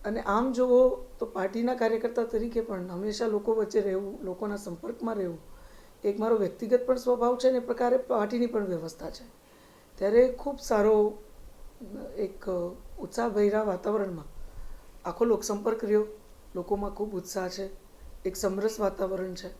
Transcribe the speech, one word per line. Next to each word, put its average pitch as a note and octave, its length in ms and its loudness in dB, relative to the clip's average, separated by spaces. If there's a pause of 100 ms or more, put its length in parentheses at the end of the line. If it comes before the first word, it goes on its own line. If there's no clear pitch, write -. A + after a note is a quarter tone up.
અને A3 160 -4
આમ A#3 300 2
જુઓ B3+ 380 8 (300)
તો A3 60 -2
પાર્ટીના A3+ 500 -2
કાર્યકર્તા A#3 480 0
તરીકે A#3 380 -2
પણ F#3 300 -6
હંમેશા G#3 360 -4
લોકો G#3 260 0
વચ્ચે G#3+ 280 2
રહેવું, G3 420 -2
લોકોના G3+ 320 -4
સંપર્કમાં G#3+ 600 -6
રહેવું, F3 220 -4 (640)
એક G#3 160 0
મારો A3 180 4
વ્યક્તિગત A#3 480 2
પણ B3+ 120 2
સ્વભાવ B3 400 2
છે B3+ 100 4
અને B3+ 100 6
એ A#3+ 40 2
પ્રકારે A#3+ 360 2
પાર્ટીની A#3+ 500 2
પણ A3 180 0
વ્યવસ્થા E3 440 -6
છે. - 140 -14 (720)
ત્યારે A#3 360 6
ખૂબ C4 280 -6
સારો G#3+ 580 4 (1000)
એક G3+ 320 -6 (500)
ઉત્સાહભર્યા G#3+ 640 2
વાતાવરણમાં F#3+ 640 -2 (840)
આખો A#3 160 2
લોકસંપર્ક A3 580 0
રહ્યો. G#3 220 4 (500)
લોકોમાં G3+ 360 -2
ખૂબ G#3 240 -6
ઉત્સાહ F#3 340 -4
છે, G3 200 -8 (560)
એક F#3 100 -2
સમરસ G#3 440 -2
વાતાવરણ F#3+ 540 -2
છે. F3+ 160 -12 (100)